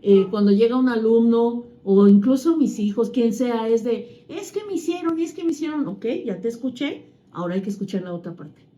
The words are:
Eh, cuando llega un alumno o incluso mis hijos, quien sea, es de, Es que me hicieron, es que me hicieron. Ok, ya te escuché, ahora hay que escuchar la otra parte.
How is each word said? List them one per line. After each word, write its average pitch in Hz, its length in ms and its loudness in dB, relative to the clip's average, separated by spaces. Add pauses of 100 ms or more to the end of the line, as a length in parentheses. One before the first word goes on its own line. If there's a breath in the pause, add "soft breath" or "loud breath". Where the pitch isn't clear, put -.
Eh, 196 280 4
cuando 202 220 2
llega 226 260 4
un 254 120 2
alumno 233 760 2 (180)
o 196 240 6
incluso 262 500 4
mis 254 220 0
hijos, 208 300 -2
quien 233 240 0
sea, 233 340 -2
es 226 160 0
de, - 440 -6
Es 403 240 -12
que 403 140 -6
me 403 80 -10
hicieron, 339 460 -4
es 330 140 -4
que - 100 -12
me 330 80 0
hicieron. 302 360 -4
Ok, - 180 -12 (200)
ya 196 160 -6
te 208 60 -6
escuché, 254 580 -6 (260)
ahora 175 240 -6
hay 190 60 -2
que 202 80 -8
escuchar 190 340 -6
la 180 100 -10
otra 170 220 -12
parte. - 260 -20 (160)